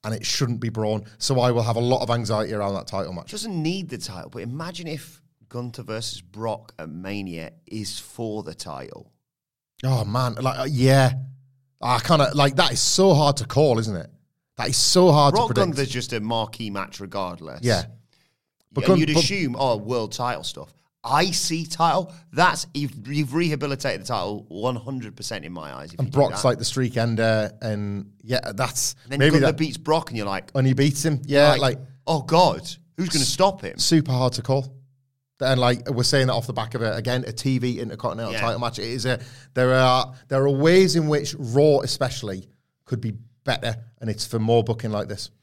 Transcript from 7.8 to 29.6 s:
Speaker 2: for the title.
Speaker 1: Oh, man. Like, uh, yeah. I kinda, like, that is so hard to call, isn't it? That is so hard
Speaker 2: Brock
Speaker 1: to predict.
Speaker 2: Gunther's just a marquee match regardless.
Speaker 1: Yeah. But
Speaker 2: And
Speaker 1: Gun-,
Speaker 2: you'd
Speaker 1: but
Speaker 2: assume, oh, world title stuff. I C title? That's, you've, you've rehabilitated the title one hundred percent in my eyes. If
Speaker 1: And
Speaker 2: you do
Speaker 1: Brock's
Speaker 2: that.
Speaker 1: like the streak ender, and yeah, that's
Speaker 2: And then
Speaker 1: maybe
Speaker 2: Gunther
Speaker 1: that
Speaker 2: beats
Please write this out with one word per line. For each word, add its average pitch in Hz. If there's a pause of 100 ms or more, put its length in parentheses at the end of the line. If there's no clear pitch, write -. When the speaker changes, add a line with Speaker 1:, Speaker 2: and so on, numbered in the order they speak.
Speaker 2:
for 107
the 76
title. - (720)
Speaker 1:
Oh, 127
man. 123
Like, 127
uh, 131
yeah. 131 (680)
I 120
kinda, 147
like, 139
that 160
is 113
so 190
hard 143
to -
call, 135
isn't 107
it? 80 (460)
That 117
is 131
so 180
hard 143
Speaker 2:
Brock 233
Speaker 1:
to 233
predict. 185
Speaker 2:
Gunther's 135
just 123
a 117
marquee 110
match 98
regardless. 90
Speaker 1:
Yeah. 113 (840)
But -
Speaker 2:
And -
Speaker 1:
Gun-, 185
Speaker 2:
you'd 151
Speaker 1:
but 160
Speaker 2:
assume, 151
oh, 127
world 110
title 120
stuff. - (300)
I 151
C 165
title? 165 (220)
That's, 156
you've, 135
you've 143
rehabilitated 143
the 87
title 104
one 113
hundred 117
percent -
in 85
my 78
eyes. 76
If -
Speaker 1:
And 131
Speaker 2:
you 135
do -
Speaker 1:
Brock's 123
Speaker 2:
that. 131
Speaker 1:
like 120
the 110
streak 127
ender, 113 (100)
and 104 (120)
yeah, 123 (160)
that's -
Speaker 2:
And 127
then 143
Speaker 1:
maybe 151
Speaker 2:
Gunther 165
Speaker 1:
that 151
Speaker 2:
beats 151